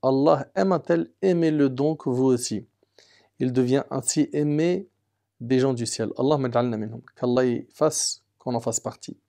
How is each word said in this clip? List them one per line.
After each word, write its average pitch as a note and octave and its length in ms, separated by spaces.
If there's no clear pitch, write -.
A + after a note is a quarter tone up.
Allah C3+ 540
aime F#3+ 160
un E3+ 80
tel, E3+ 320
aimez-le D#3+ 480
donc C#3+ 380
vous B2+ 180
aussi. » A#2+ 400
Il C3 140
devient B2+ 380
ainsi C3+ 420
aimé D#3 540
des B2+ 200
gens C3+ 140
du A#2 120
ciel. A2+ 320
Allahumma C3+ 320
ij'alna A#2+ 280
minhum. A2 240
Qu'Allah B2+ 300
y B2 260
fasse - 520
qu'on B2 160
en A#2 40
fasse A2+ 200
partie. - 360